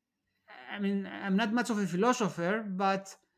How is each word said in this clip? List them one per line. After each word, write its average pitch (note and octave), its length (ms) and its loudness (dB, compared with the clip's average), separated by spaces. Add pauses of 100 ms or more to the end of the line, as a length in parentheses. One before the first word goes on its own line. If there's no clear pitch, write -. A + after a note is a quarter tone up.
(680)
I G3+ 120 -6
mean, G3 260 -2
I'm G3 300 0
not G#3+ 160 2
much A#3+ 180 2
of G#3+ 80 0
a G3+ 80 0
philosopher, G3 800 2
but, G3 480 -2 (240)